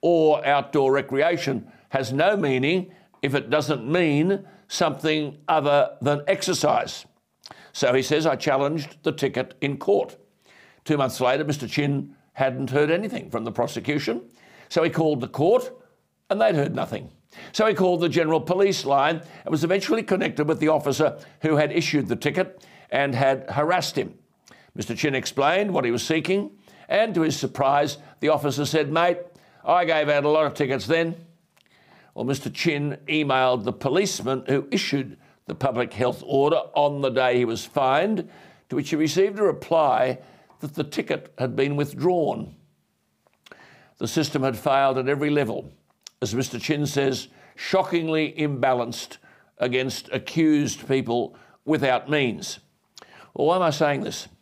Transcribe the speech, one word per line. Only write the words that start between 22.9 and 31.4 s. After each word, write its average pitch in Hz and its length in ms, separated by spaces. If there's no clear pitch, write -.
and 135 240
had 135 360
harassed 160 460
him. 110 220
Mister 110 200
Chin 139 200
explained 170 580
what 147 140
he 117 40
was 120 160
seeking, 170 440
and 208 280
to 165 80
his 151 160
surprise, 143 580
the 143 80
officer 143 380
said, 147 260
"Mate, 175 260
I 175 220
gave 151 240
out 143 140
a 147 40
lot 156 160
of 143 80
tickets 131 340
then." 165 300